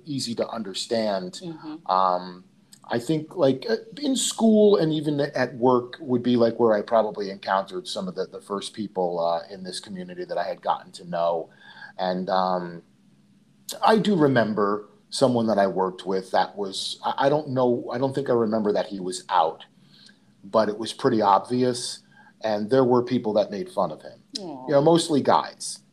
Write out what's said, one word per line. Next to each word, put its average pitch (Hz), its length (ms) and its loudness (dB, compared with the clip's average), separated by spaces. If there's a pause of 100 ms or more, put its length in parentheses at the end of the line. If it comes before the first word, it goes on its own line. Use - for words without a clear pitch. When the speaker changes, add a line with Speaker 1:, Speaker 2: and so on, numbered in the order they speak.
Speaker 1:
easy 123 300 -6
to 110 140 -2
understand. 101 960 -4
Speaker 2:
Mm-hmm. 156 480 -10
Speaker 1:
Um, 92 540 0 (420)
I 120 120 -2
think, 156 360 -4
like, - 340 2
uh, 220 80 0 (240)
in 269 140 -2
school 214 600 4
and 156 180 2
even 151 260 -2
at 143 360 -2
work 120 460 2
would 123 200 0
be, 123 140 2
like, 117 240 4
where 117 140 4
I 104 80 2
probably 104 500 0
encountered 95 560 -4
some 98 200 -8
of 90 80 -10
the, 92 120 -4
the 95 140 -16
first 98 320 -8
people, 92 460 -4
uh, 82 300 0
in 95 140 -14
this 90 160 -10
community 90 460 -12
that 85 120 -6
I 87 60 -2
had 87 180 -8
gotten 90 320 -4
to 92 120 -18
know. 85 440 -2 (480)
And, 92 320 -4
um, 90 540 -2 (960)
I 220 160 4
do 196 180 2
remember 107 760 2 (200)
someone 120 380 2
that 107 100 2
I 98 100 4
worked 92 380 -2
with 92 260 -4
that 92 260 0
was, 98 460 -8
I, 123 220 -2
I 139 40 4
don't 147 200 0
know, 127 420 0
I 120 60 -6
don't 135 160 -2
think 139 160 -2
I 127 40 2
remember 110 400 2
that 92 140 0
he 98 120 -10
was 90 300 -8
out, 82 340 2 (800)
but 107 260 2
it 104 80 -6
was 113 160 -8
pretty 117 300 2
obvious. 123 800 2 (400)
And 107 280 -2
there 131 140 6
were 123 180 6
people 120 320 -2
that 101 160 2
made 95 200 -6
fun 90 220 -2
of - 120 -14
him, - 180 -20 (180)
Speaker 2:
Aw. 151 280 -12
Speaker 1:
you 151 60 0
know, 143 80 6
mostly 160 400 4
guys, - 580 0 (140)